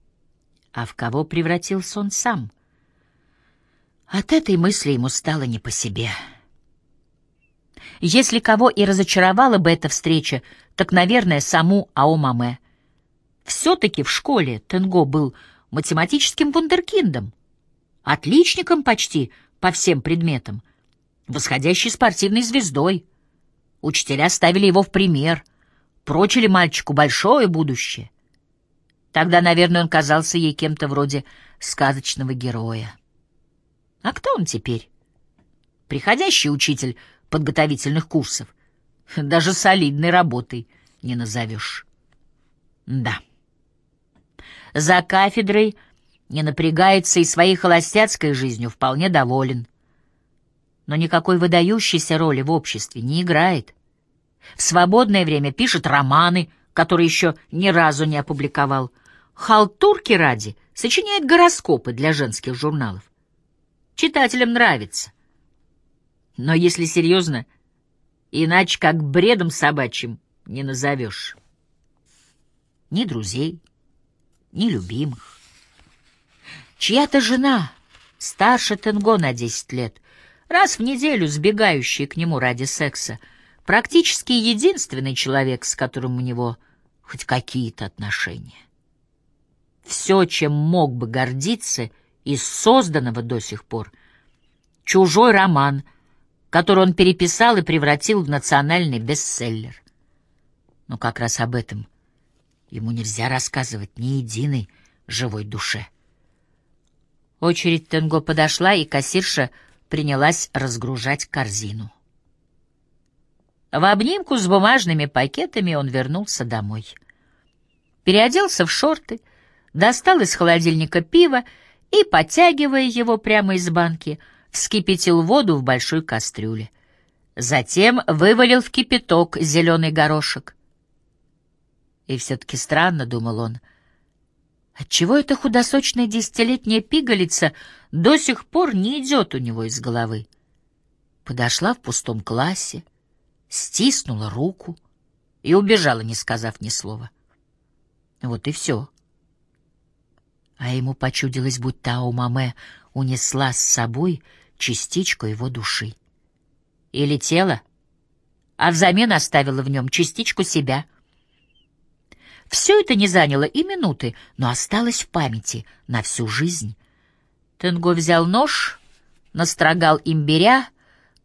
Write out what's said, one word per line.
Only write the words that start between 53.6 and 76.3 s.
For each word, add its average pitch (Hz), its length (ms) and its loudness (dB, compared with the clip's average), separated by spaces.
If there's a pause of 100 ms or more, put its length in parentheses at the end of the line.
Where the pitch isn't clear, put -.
В - 60 -6
свободное 190 600 4
время 143 280 0
пишет 220 340 -2
романы, 151 640 2 (220)
которые 165 340 4
ещё 160 280 0 (160)
ни 180 180 -2
разу 156 360 4
не 156 120 -2
опубликовал. 139 760 -2 (440)
Халтурки 220 800 2
ради 120 440 2 (180)
сочиняет 370 520 -2
гороскопы 330 640 2
для 143 200 0
женских 127 420 -4
журналов. 127 480 -4 (920)
Читателям 254 580 0
нравится. 170 600 0 (1300)
Но 147 160 -2
если 170 300 2
серьёзно, 165 600 0 (840)
иначе 165 480 0
как 160 240 2
бредом 175 480 2
собачьим 131 720 -4 (260)
не 131 160 -10
назовёшь. 135 720 -6 (1500)
Ни 208 140 -2
друзей, 131 560 -6 (920)
ни 214 180 -2
любимых. 117 720 -8 (1400)